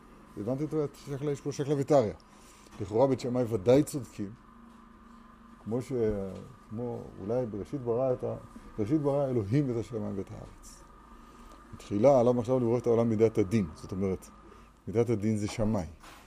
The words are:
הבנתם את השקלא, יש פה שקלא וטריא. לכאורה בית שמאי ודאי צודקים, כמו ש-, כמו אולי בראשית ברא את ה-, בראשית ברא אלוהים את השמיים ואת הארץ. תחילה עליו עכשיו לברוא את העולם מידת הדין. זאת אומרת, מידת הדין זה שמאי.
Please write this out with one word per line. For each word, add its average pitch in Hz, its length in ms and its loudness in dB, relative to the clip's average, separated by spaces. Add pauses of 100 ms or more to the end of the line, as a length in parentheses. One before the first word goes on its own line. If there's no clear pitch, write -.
(380)
הבנתם 127 280 -4
את 147 280 -2
השקלא, 143 380 -6
יש 139 100 -6
פה 147 100 -6
שקלא 143 260 -2
וטריא. 135 360 4 (680)
לכאורה 107 260 4
בית 131 120 2
שמאי 123 240 0
ודאי 117 400 4
צודקים, 110 480 -8 (1300)
כמו 117 180 -4
ש-, - 100 -10 (800)
כמו 117 320 -8 (200)
אולי 120 240 -2
בראשית 107 360 -8
ברא 123 320 0
את 127 100 -4
ה-, 117 120 -4 (420)
בראשית 113 240 0
ברא 139 260 0
אלוהים 123 440 0
את 113 40 -2
השמיים 104 420 -6
ואת 95 140 -8
הארץ. - 520 -18 (960)
תחילה 123 420 4
עליו 123 200 4
עכשיו 127 200 0
לברוא 120 180 2
את 120 100 -2
העולם 117 220 4
מידת 110 280 4
הדין. 101 380 2
זאת - 160 -14
אומרת, 95 360 -2 (600)
מידת 110 220 2
הדין 110 280 0
זה 104 100 -2
שמאי. 107 380 -2 (400)